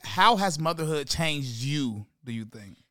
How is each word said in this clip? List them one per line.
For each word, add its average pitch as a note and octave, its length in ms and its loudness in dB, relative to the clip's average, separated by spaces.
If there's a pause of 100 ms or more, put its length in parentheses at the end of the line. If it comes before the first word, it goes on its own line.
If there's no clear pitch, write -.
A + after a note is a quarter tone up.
How F#3 320 6
has F#3+ 240 0
motherhood D#3+ 480 0
changed C#3 560 -2
you, C3 420 -2 (180)
do A#2 80 -10
you A2+ 140 -6
think? G#2 320 -18 (140)